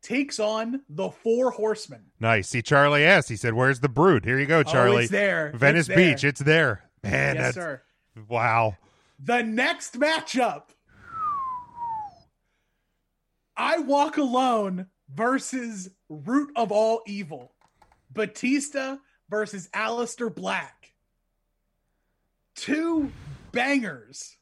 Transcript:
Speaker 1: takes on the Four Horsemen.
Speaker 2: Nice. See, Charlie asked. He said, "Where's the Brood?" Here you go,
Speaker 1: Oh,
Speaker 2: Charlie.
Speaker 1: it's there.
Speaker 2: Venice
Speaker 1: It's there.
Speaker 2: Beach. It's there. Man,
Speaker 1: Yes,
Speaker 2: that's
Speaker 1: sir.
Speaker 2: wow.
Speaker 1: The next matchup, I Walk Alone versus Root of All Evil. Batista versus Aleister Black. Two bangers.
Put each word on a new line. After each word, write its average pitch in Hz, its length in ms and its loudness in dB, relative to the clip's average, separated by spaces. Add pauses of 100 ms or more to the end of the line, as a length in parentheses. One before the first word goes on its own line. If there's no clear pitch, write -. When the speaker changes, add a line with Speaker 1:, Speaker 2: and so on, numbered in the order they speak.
Speaker 1:
takes 269 340 -4
on 220 480 -4
the 180 220 -6
Four 240 420 0
Horsemen. 208 540 -6 (140)
Speaker 2:
Nice. 110 300 2
See, 123 120 -2
Charlie 143 420 6
asked. 170 240 6
He 113 80 -8
said, 113 200 -2
"Where's 127 240 2
the 139 100 0
Brood?" 139 340 4
Here 123 160 -2
you 143 60 -2
go, 160 140 4
Speaker 1:
Oh, 147 40 4
Speaker 2:
Charlie. 120 400 4
Speaker 1:
it's 117 80 -2
there. 180 440 0
Speaker 2:
Venice 143 340 4
Speaker 1:
It's 185 60 0
there. - 20 8
Speaker 2:
Beach. 170 260 6
It's 147 180 0
there. 147 420 2 (200)
Man, 135 320 0
Speaker 1:
Yes, - 80 -2
Speaker 2:
that's 127 120 -2
Speaker 1:
sir. 147 260 -8 (480)
Speaker 2:
wow. 113 480 2 (420)
Speaker 1:
The 240 220 0
next 240 580 -4
matchup, 262 680 -2 (3000)
I 285 220 0
Walk 285 380 2
Alone 233 680 0 (260)
versus 233 760 -4 (200)
Root 226 460 -2
of 226 160 -2
All 220 360 2
Evil. 160 460 -12 (580)
Batista 269 880 -4 (320)
versus 202 440 -6
Aleister 233 600 -4
Black. 185 600 -8 (1600)
Two 311 560 -2 (400)
bangers. 240 920 -4